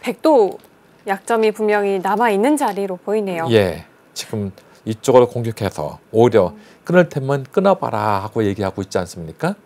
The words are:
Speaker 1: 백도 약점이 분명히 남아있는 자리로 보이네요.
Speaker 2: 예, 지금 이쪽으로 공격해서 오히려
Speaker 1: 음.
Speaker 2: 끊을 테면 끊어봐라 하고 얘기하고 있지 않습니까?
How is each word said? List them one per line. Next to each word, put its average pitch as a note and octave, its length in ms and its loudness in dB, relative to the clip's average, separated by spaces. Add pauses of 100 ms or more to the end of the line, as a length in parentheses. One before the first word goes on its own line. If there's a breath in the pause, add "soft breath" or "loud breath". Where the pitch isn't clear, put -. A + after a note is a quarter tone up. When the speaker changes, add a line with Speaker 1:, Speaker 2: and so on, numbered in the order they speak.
Speaker 1:
백도 A#3+ 580 2 (480)
약점이 A3 460 0
분명히 G#3 440 0
남아있는 G#3 580 2
자리로 G3+ 420 -4
보이네요. F#3+ 520 -4
Speaker 2:
예, F#2 360 0 (280)
지금 G2+ 380 -8 (340 soft breath)
이쪽으로 B2 420 4
공격해서 G2+ 680 -6 (140)
오히려 A2 380 4
Speaker 1:
음. - 120 -16 (220 loud breath)
Speaker 2:
끊을 F3 260 2
테면 C3+ 420 -4
끊어봐라 A2+ 680 0
하고 A2 240 -4
얘기하고 G2 400 -2
있지 - 160 -4
않습니까? F2+ 560 -8 (100)